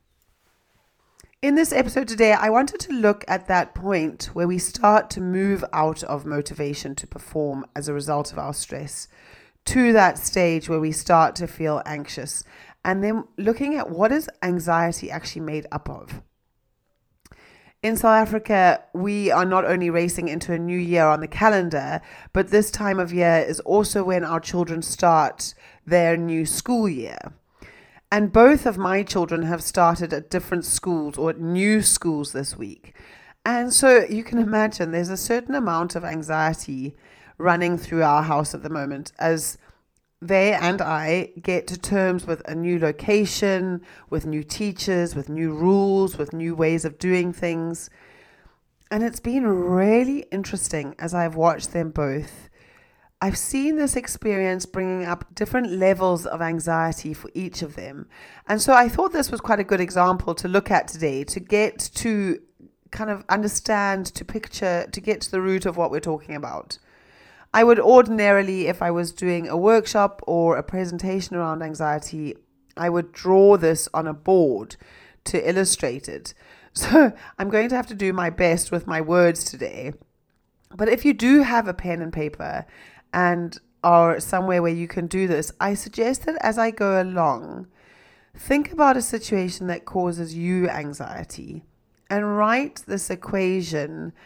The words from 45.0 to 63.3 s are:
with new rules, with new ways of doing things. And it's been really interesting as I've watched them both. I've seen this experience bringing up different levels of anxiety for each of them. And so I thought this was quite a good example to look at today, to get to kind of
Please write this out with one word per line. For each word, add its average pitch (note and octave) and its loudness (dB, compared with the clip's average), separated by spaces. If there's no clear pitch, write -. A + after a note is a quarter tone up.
with C#3+ -8
new D#3+ -2
rules, F#3+ 2
with D3 -6
new E3 -6
ways D#3+ 0
of D3 -8
doing F3+ 0
things. E3+ -6
And G#3+ -2
it's A#3 -4
been B3 -2
really G3+ 2
interesting E3 -6
as E3 -8
I've E3+ -2
watched D#3+ 0
them E3 -4
both. D3 -6
I've F#3+ -2
seen C#4+ -2
this C#4+ -2
experience F#3+ -2
bringing F#3 -4
up - -8
different A#3 -2
levels F#3 2
of E3 -6
anxiety E3 -2
for - -16
each F#3 -10
of D#3 -10
them. C#3 -16
And G#3+ 0
so C4 4
I B3 6
thought F4 0
this D4+ 0
was A3+ -8
quite G#3+ 0
a G3 -2
good F#3+ 0
example F3+ 0
to F3+ -8
look G3 0
at F3 2
today, C#3+ -4
to - -10
get G#3 0
to G3+ -2
kind G#3+ -6
of G3+ -8